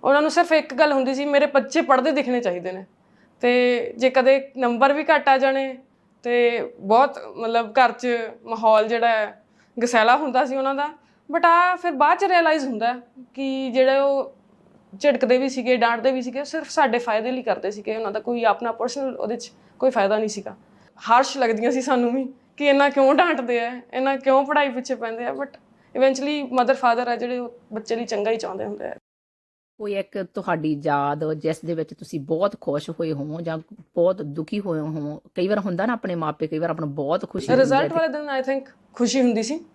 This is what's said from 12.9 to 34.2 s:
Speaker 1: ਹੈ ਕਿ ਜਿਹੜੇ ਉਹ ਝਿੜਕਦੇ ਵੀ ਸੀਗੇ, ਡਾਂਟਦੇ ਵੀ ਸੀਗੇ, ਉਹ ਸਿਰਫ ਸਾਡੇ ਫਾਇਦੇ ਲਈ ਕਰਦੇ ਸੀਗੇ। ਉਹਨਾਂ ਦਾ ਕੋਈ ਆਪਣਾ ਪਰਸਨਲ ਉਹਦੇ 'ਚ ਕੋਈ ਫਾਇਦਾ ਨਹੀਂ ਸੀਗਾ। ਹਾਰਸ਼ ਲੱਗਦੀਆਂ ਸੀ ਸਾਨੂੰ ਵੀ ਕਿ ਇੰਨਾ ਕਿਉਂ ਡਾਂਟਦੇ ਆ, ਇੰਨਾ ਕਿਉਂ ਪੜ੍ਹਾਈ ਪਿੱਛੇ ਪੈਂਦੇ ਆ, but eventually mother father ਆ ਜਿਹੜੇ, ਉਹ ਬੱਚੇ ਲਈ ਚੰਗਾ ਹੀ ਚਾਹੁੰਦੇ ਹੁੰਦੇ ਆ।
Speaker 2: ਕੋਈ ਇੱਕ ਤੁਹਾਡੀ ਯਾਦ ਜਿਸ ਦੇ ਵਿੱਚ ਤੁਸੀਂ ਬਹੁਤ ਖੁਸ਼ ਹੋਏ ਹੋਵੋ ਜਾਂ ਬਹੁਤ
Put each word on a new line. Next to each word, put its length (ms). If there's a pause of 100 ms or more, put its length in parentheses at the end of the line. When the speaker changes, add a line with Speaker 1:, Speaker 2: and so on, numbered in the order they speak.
Speaker 1:
ਹੈ 80 (340)
ਕਿ 360
ਜਿਹੜੇ 280
ਉਹ 340 (680)
ਝਿੜਕਦੇ 380
ਵੀ 100
ਸੀਗੇ, 280
ਡਾਂਟਦੇ 360
ਵੀ 100
ਸੀਗੇ, 180
ਉਹ 40
ਸਿਰਫ 240
ਸਾਡੇ 300
ਫਾਇਦੇ 340
ਲਈ 100
ਕਰਦੇ 280
ਸੀਗੇ। 260
ਉਹਨਾਂ 160
ਦਾ 80
ਕੋਈ 240
ਆਪਣਾ 280
ਪਰਸਨਲ 440
ਉਹਦੇ 200
'ਚ 160 (260)
ਕੋਈ 120
ਫਾਇਦਾ 280
ਨਹੀਂ 100
ਸੀਗਾ। 280 (540)
ਹਾਰਸ਼ 280
ਲੱਗਦੀਆਂ 320
ਸੀ 100
ਸਾਨੂੰ 340
ਵੀ 140 (280)
ਕਿ 120
ਇੰਨਾ 200
ਕਿਉਂ 260
ਡਾਂਟਦੇ 460
ਆ, 200 (140)
ਇੰਨਾ 220
ਕਿਉਂ 300
ਪੜ੍ਹਾਈ 220
ਪਿੱਛੇ 260
ਪੈਂਦੇ 300
ਆ, 80
but 280 (380)
eventually 460
mother 300
father 340
ਆ 80
ਜਿਹੜੇ, 220
ਉਹ 160 (180)
ਬੱਚੇ 240
ਲਈ 80
ਚੰਗਾ 260
ਹੀ 60
ਚਾਹੁੰਦੇ 280
ਹੁੰਦੇ 200
ਆ। 100 (840)
Speaker 2:
ਕੋਈ 160
ਇੱਕ 280
ਤੁਹਾਡੀ 600
ਯਾਦ 480
ਜਿਸ 280
ਦੇ 140
ਵਿੱਚ 200
ਤੁਸੀਂ 260
ਬਹੁਤ 400
ਖੁਸ਼ 300
ਹੋਏ 220
ਹੋਵੋ 280
ਜਾਂ 180 (140)
ਬਹੁਤ 500